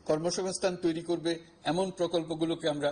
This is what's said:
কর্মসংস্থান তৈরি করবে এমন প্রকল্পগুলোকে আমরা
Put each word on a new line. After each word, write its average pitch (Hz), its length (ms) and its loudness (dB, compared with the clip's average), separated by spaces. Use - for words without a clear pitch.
কর্মসংস্থান 180 680 0
তৈরি 170 260 0
করবে 165 300 -2
এমন 180 280 0
প্রকল্পগুলোকে 165 800 0
আমরা 147 220 2